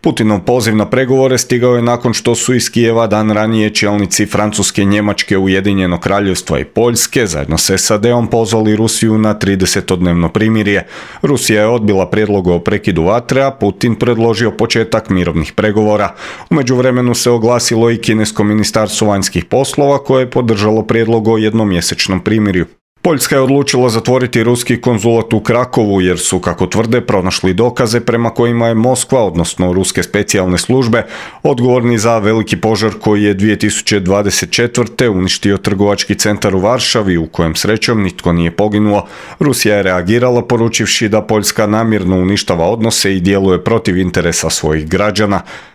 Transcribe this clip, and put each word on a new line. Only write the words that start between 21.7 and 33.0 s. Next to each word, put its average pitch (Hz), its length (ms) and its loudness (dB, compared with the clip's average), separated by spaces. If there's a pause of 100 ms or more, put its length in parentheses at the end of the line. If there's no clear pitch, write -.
primirju. 101 460 0 (400)
Poljska 151 300 0
je 135 60 2
odlučila 131 480 2
zatvoriti 123 540 0
ruski 120 380 0
konzulat 117 520 0
u 107 60 2
Krakovu 113 600 0
jer 90 180 2
su, 90 200 -2
kako 87 280 -2
tvrde, 110 340 0
pronašli 92 520 -2
dokaze 120 460 0
prema 117 300 0
kojima 117 380 0
je 117 60 0
Moskva, 120 520 2
odnosno 87 480 -2
ruske 92 300 -2
specijalne 92 540 0
službe, 117 480 0 (380)
odgovorni 120 540 2
za 113 200 0
veliki 107 400 0
požar 110 340 0 (100)